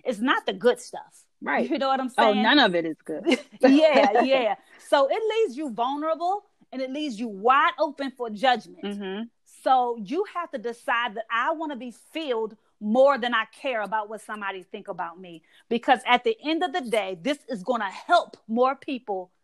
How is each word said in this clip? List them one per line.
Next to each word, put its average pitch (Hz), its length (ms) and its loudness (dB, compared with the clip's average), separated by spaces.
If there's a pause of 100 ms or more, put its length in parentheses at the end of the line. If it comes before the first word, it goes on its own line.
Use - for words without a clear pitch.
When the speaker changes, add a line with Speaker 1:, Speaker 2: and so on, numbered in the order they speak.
Speaker 1:
is 214 160 -4
not 330 240 0
the 220 80 -2
good 202 260 0
stuff. - 460 -18 (160)
Speaker 2:
Right. 240 260 -2
Speaker 1:
You 277 120 -2
know 269 80 -2
what 269 120 0
I'm 262 180 -6
Speaker 2:
Oh, 220 160 6
Speaker 1:
saying? 208 100 2
Speaker 2:
none 254 160 6
of 208 160 4
it 170 100 0
is 160 180 -6
good. 156 220 -8
Speaker 1:
<laughs> 269 140 4 (220)
Yeah, 277 600 6
Speaker 2:
<laughs> - 20 2
Speaker 1:
yeah. 247 320 2 (340)
So 277 200 4
it 370 140 0
leaves 427 340 0
you 294 140 -6
vulnerable 302 720 -2 (280)
and 262 100 -8
it 262 100 -6
leaves 277 280 -6
you 247 80 -6
wide 254 520 2
open 277 320 -4
for 240 180 -10
judgment. 214 540 -2
Speaker 2:
Mm-hmm. 202 400 -8 (400)
Speaker 1:
So 247 400 2
you 294 220 -4 (100)
have 339 160 -8
to 285 60 -10
decide 233 580 -6
that 226 160 -10
I 254 220 -2
wanna 302 240 -8
be 240 140 -12 (200)
filled 226 440 -4 (260)
more 262 360 4
than 240 160 -2
I 220 120 0 (160)
care 247 200 -4
about 214 280 -4
what 214 120 -12
somebody 196 420 -10
think 202 240 -16
about 175 320 -10
me. 175 240 -18 (260)
Because 240 360 2
at 240 180 2
the 220 200 0
end 320 200 0
of 277 100 -2
the 359 80 0
day, 202 400 -2
this 277 160 -2 (100)
is 208 160 -8
gonna 220 280 -4
help - 440 0 (120)
more 247 280 2
people 202 560 -8 (120)